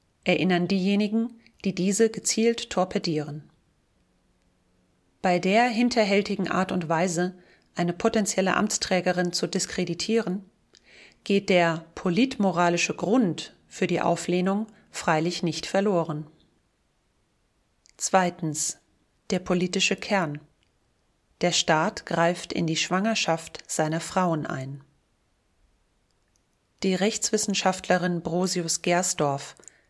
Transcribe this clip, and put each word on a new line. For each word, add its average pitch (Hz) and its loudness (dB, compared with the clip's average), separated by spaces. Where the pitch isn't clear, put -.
erinnern 180 2
diejenigen, 202 0
die 190 0
diese 202 2
gezielt 226 -2
torpedieren. 156 -4
Bei 180 2
der 202 4
hinterhältigen 208 2
Art 185 -2
und 180 -2
Weise, 175 0
eine 175 0
potenzielle 190 0
Amtsträgerin 180 0
zu - -2
diskreditieren, 185 -2
geht 196 2
der 175 4
politmoralische 180 2
Grund 196 0
für - -4
die 175 0
Auflehnung 180 0
freilich 165 0
nicht 160 -2
verloren. 170 0
Zweitens, 175 0
der 185 0
politische 180 0
Kern. 165 -2
Der 175 2
Staat - 0
greift 170 0
in 170 0
die 160 0
Schwangerschaft 185 -2
seiner 156 -2
Frauen 165 0
ein. 135 -8
Die 190 2
Rechtswissenschaftlerin 185 0
Brosius 175 -2
Gersdorf 156 0